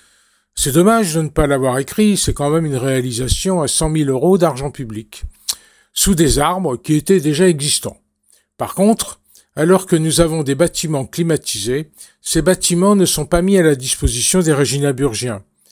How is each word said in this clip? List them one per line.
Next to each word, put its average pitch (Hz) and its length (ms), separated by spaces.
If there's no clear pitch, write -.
C'est - 200
dommage 190 420
de 165 60
ne 151 80
pas 151 180
l'avoir 135 320
écrit, 202 380
c'est - 160
quand 143 180
même 160 140
une 143 100
réalisation 131 880
à 139 60
cent 156 220
mille 156 200
euros 143 280
d'argent 147 320
public, 110 540
sous - 200
des 147 240
arbres 160 380
qui - 180
étaient 156 280
déjà 151 260
existants. 147 500
Par - 180
contre, - 460
alors 185 320
que - 80
nous 160 260
avons 160 220
des 135 100
bâtiments 156 540
climatisés, 147 840
ces - 220
bâtiments 180 520
ne 190 100
sont 151 200
pas 175 160
mis 190 160
à 180 60
la 156 120
disposition 127 680
des 160 120
réginaburgiens, 131 880